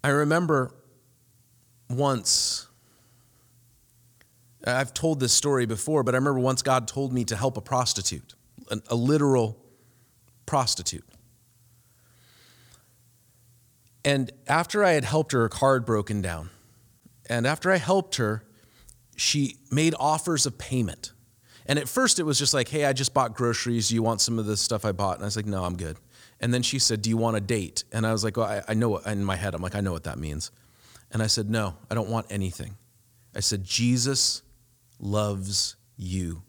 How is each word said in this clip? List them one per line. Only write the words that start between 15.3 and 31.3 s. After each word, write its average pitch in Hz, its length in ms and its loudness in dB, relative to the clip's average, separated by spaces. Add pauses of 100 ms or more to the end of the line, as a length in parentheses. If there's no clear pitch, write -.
her, 127 80 4
her 113 80 4
car 135 260 4
had 123 100 0
broken 104 380 0
down. 85 280 -6 (760)
And 120 180 0
after 160 240 0
I 190 60 6
helped 180 400 0
her, 110 260 -2 (760)
she - 420 0 (120)
made 156 300 4
offers 156 460 2
of 113 100 -6
payment. - 560 -4 (540)
And 143 120 0
at 135 120 -4
first 254 280 2
it 180 40 -2
was 151 160 0
just 143 160 2
like, 127 140 0
"Hey, 147 180 0
I 135 80 2
just 131 180 -2
bought 123 220 2
groceries. 117 560 0
Do 117 40 0
you 113 80 2
want 110 200 2
some 117 160 0
of 107 80 -2
the 104 100 -2
stuff 107 300 -2
I 104 60 0
bought?" 95 240 -2
And - 80 -10
I - 20 -4
was 104 100 -4
like, 107 80 -4
"No, 98 200 -2
I'm 87 120 -4
good." 80 220 -8 (420)
And 120 140 2
then 123 80 0
she 135 160 -2
said, 110 240 2
"Do 113 80 0
you 113 80 2
want 113 180 2
a 104 40 0
date?" 101 520 -4
And 110 140 0
I 113 60 2
was 107 120 0
like, 110 140 -2
"Well, 113 80 0
I, 101 200 -4
I 110 60 -4
know," 110 240 2
in 101 260 -4
my 98 140 0
head, 92 180 -4
I'm 82 60 -6
like, 90 140 -6
"I 104 80 -2
know 95 100 0
what 82 120 -8
that 73 140 -8
means." 76 320 -6 (600)
And 113 100 0
I 110 40 0
said, 104 240 0